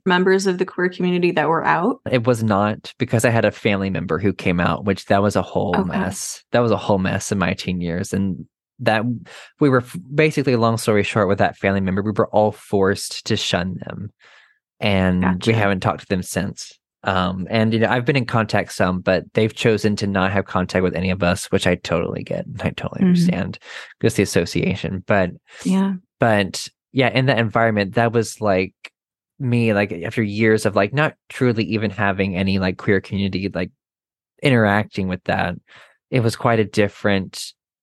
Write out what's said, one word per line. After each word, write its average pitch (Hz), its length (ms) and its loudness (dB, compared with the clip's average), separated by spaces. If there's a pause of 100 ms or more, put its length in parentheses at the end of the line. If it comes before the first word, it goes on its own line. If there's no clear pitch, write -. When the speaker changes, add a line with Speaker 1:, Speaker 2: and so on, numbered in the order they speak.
Speaker 1:
members 190 440 2
of 180 100 0
the 185 80 0
queer 180 220 -2
community 180 440 0
that 151 160 0
were 156 160 0
out? 165 360 0 (100)
Speaker 2:
It 120 160 0
was 117 160 2
not, 104 560 0
because 123 260 0
I 120 60 6
had 113 140 2
a 104 80 4
family 98 380 -2
member 85 280 -2
who 98 140 0
came 87 280 -2
out, 87 240 -2
which 98 220 -2
that 101 160 2
was 101 140 0
a 92 60 0
whole 101 340 -2
Speaker 1:
Okay. 98 220 -2
Speaker 2:
mess. - 440 -6 (100)
That 120 80 4
was 117 120 2
a 98 40 0
whole 98 220 0
mess 95 320 -2
in 101 80 -2
my 90 160 0
teen 92 260 -6
years. 87 320 -4
And 98 340 -4 (320)
that 110 260 0 (560)
we 147 80 4
were 131 140 4
f-, - 140 -12 (180)
basically, 143 420 2
long 113 220 2
story 104 260 2
short, 101 240 0
with 98 100 0
that 98 180 2
family 98 240 0
member, 95 220 0
we 104 100 -2
were 107 160 0
all 107 240 2
forced - 760 -2
to 110 100 0
shun 92 400 -2 (100)
them. 101 260 -12 (640)
And 92 680 0
we 113 60 2
Speaker 1:
Gotcha. - 20 4
Speaker 2:
haven't 101 260 0
talked 85 220 -2
to - 40 -20
them 92 160 -2
since. - 560 -8 (240)
Um, 92 460 -2
and, 110 240 2
you 113 60 0
know, 110 100 2
I've 120 160 0
been 143 120 0
in 120 100 0
contact 107 460 0
some, 92 280 0
but 92 320 0
they've 110 220 0
chosen 107 420 0
to 101 100 -4
not 95 260 0
have 98 120 0
contact 92 380 -2
with 90 120 0
any 92 160 -2
of 92 120 -2
us, 87 240 0
which 98 200 0
I 90 100 2
totally - 460 -4
get. - 240 -8
And - 140 -12
I - 100 -2
totally - 300 -8
Speaker 1:
Mm-hmm. 190 80 4
Speaker 2:
understand 175 500 0 (440)
just 113 140 2
the 107 60 4
association. 92 840 -2
But 95 240 2 (340)
Speaker 1:
Yeah. 190 300 0 (260)
Speaker 2:
but 101 480 2 (240)
yeah, 123 160 2
in 123 180 0
that 117 120 2
environment, 110 560 2
that 117 180 2
was, 110 280 -2
like, 95 340 0 (640)
me, 120 340 2
like, 101 200 0
after 85 300 -6
years 110 440 2
of, 101 100 2
like, 104 160 2
not 151 220 0 (160)
truly 113 340 0
even 107 260 -2
having 98 460 0
any, 98 220 0
like, 92 180 0
queer 98 240 0
community, 95 480 -4
like, 90 220 -6 (720)
interacting 104 640 2
with 90 160 -6
that, 92 320 -2 (540)
it 131 100 2
was 113 160 0
quite 117 220 2
a 107 60 4
different - 880 -2 (300)